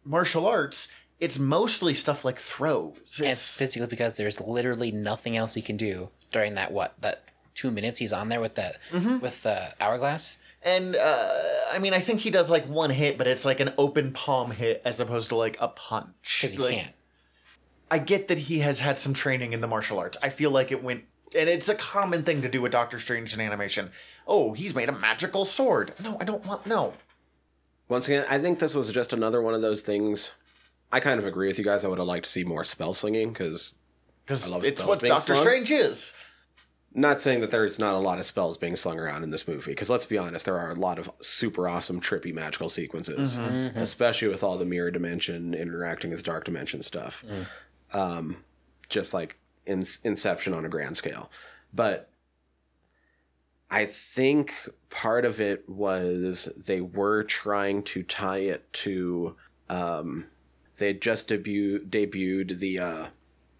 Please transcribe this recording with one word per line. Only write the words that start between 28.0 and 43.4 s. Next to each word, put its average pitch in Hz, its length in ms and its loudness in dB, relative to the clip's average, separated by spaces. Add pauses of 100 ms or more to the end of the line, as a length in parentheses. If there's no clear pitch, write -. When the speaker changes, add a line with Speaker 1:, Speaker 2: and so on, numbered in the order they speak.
Speaker 3:
again, 143 220 4
I 139 80 4
think 170 220 2
this 151 140 2
was 127 160 0
just 120 220 0
another 113 300 2
one 113 120 2
of 110 80 0
those 107 200 2
things. 104 500 0 (600)
I 127 80 4
kind 131 180 2
of 101 80 -2
agree 95 220 0
with 92 100 0
you 104 80 0
guys. 101 180 2
I 98 40 0
would 92 100 0
have 90 80 0
liked 87 180 -2
to - 60 -2
see 92 140 -2
more 85 200 -4
spell 87 300 -2
slinging, 110 400 0
'cause 85 400 -4 (520)
Speaker 1:
'Cause 131 220 -2
Speaker 3:
I 90 40 -6
love 90 120 -2
Speaker 1:
it's 139 140 2
Speaker 3:
spells - 100 -2
Speaker 1:
what 302 140 4
Speaker 3:
being 123 100 6
Speaker 1:
Doctor - 220 4
Speaker 3:
slung. 143 100 8
Speaker 1:
Strange 247 280 4
is. - 420 2 (800)
Speaker 3:
Not 139 280 4
saying 127 180 4
that 110 100 -2
there's 107 280 2
not 104 160 2
a 95 40 2
lot 92 200 0
of 90 80 -4
spells 82 320 0
being 85 180 -4
slung 82 220 -2
around 82 240 -6
in - 80 -4
this - 180 -4
movie, 71 260 -6
'cause 104 160 -4
let's 123 140 2
be 110 140 -2
honest, 85 260 -4
there 92 140 0
are 85 120 -4
a 85 40 -6
lot 90 240 0
of 87 120 -8 (100)
super 95 480 0
awesome, 87 340 -2
trippy, 87 320 -4
magical 80 360 -6
sequences, 123 680 -4
Speaker 1:
Mm-hmm. 123 160 -2